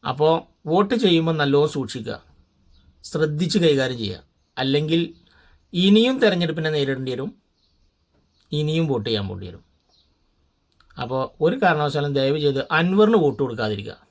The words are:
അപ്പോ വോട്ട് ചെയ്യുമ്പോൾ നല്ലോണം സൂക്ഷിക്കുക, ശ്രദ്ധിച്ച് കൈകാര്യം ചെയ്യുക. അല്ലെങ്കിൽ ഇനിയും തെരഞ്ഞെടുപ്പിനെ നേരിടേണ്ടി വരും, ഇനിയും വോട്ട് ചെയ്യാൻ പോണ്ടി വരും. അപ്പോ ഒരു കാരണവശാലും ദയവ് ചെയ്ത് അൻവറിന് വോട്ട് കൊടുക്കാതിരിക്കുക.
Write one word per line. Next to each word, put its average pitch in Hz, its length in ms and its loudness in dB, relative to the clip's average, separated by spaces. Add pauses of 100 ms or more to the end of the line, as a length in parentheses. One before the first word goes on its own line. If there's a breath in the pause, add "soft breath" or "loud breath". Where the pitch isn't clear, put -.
അപ്പോ 143 240 -2 (380)
വോട്ട് 196 300 0
ചെയ്യുമ്പോൾ 165 400 2
നല്ലോണം 147 360 2
സൂക്ഷിക്കുക, 117 460 -8 (880)
ശ്രദ്ധിച്ച് 156 540 -2
കൈകാര്യം 135 380 2
ചെയ്യുക. 98 220 -8 (380)
അല്ലെങ്കിൽ 147 440 0 (720 soft breath)
ഇനിയും 208 460 4
തെരഞ്ഞെടുപ്പിനെ 170 500 0
നേരിടേണ്ടി 135 420 -2
വരും, 127 200 -6 (1200)
ഇനിയും 151 360 -2
വോട്ട് 120 200 -2
ചെയ്യാൻ 104 200 -2
പോണ്ടി 95 200 -10
വരും. 87 160 -18 (1300)
അപ്പോ 131 200 -6 (240)
ഒരു 175 140 2
കാരണവശാലും 147 580 2
ദയവ് 139 260 2
ചെയ്ത് 139 220 0 (100)
അൻവറിന് 190 460 4
വോട്ട് 143 220 2
കൊടുക്കാതിരിക്കുക. 107 560 -4 (160)